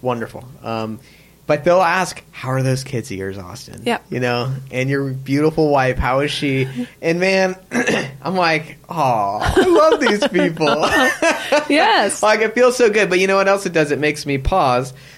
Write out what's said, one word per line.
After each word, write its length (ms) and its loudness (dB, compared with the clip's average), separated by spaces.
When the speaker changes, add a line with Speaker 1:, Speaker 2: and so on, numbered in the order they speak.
Speaker 1:
Wonderful. 400 -6
Um, 340 -6
but 160 0
they'll 180 4
ask, 400 0
"How 180 -10
are 140 -2
those 180 -2
kids 300 -8
of 60 -6
yours, 200 -8
Austin?" 480 -16
Speaker 2:
Yep. 240 -4
Speaker 1:
You 80 -6
know, 320 -2
"And 180 -2
your 200 0
beautiful 580 0
wife, 280 2
how 240 0
is 120 -2
she?" 340 -2
Speaker 2:
<laughs> 160 -16
Speaker 1:
And 200 -2
man, 340 2
<clears throat> 500 -4
I'm 140 -4
like, 420 0
"Aw, 720 0
I 60 2
love 320 4
these 260 2
people." 640 0
<laughs> 60 2
Speaker 2:
Yes. 540 2
Speaker 1:
Like, 180 4
it 140 0
feels 220 4
so 140 4
good. 180 2
But 100 2
you 80 2
know 100 2
what 120 4
else 180 2
it 60 -4
does? 180 2
It 80 0
makes 280 -2
me 120 0
pause 540 0